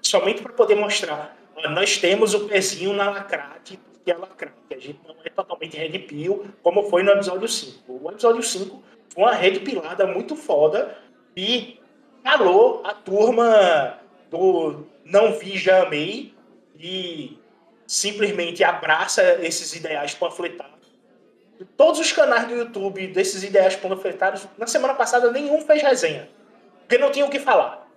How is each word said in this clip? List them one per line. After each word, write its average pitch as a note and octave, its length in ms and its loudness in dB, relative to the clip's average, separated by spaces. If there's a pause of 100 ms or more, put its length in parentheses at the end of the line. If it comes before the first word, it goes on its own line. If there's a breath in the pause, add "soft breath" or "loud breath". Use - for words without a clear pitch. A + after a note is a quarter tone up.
somente G3 400 0
pra - 100 -16
poder G#3 220 4
mostrar, D#3+ 640 -4 (180)
"Ó, D#3 140 -10
nós F3+ 300 -2
temos G3+ 360 2
o G#3 140 -2
pezinho F#3+ 440 -2
na G3+ 180 -2
lacrate, F#3+ 680 -12 (260)
que F3 60 -4
é E3+ 60 0
lacrate, - 380 -16 (160)
a C3+ 80 -14
gente C#3+ 280 -18
não D#3+ 160 -20
é E3 60 -12
totalmente D#3+ 480 -10
red D#3+ 220 -8
pill, E3+ 480 -8 (160)
como G3+ 220 2
foi F#3 180 2
no G3+ 100 4
episódio G3 340 0
cinco." C3 560 -10
O D#3 80 -10
episódio A#3 320 2
cinco F#3+ 400 -8 (300 soft breath)
foi F#3 120 2
uma A#3 100 4
red F#3+ 260 2
pilada F#3+ 460 -4
muito G3+ 280 -6
foda D#3 600 0 (400)
e A3 420 -4 (460)
calou A#3 600 4
a G#3 100 -6
turma G3+ 1040 4 (320)
do E3 560 0 (180)
"não G3+ 280 4
vi, F3 260 -8
já F#3 240 4
amei" E3+ 520 -6 (440)
e F3 600 -12 (480)
simplesmente F#3+ 800 -4
abraça D#3+ 580 0 (220)
esses E3 300 -6
ideais D#3 400 -8
panfletários. - 640 -8 (960)
Todos D#4 240 4
os D#4+ 100 -2
canais B3 360 2
do A#3+ 80 -8
YouTube G3 540 -6
desses F#3 340 -2
ideais F#3+ 340 4
panfletários, F#3+ 800 -4
na A3+ 100 -8
semana C4+ 280 0
passada, B3 360 2
nenhum D4 300 0
fez D4+ 220 2
resenha, E3 480 0 (480)
porque - 180 0
não C#4 140 4
tinha C#4+ 160 0
o C#4 40 -4
que C#4 80 -4
falar. F#3+ 480 2 (100)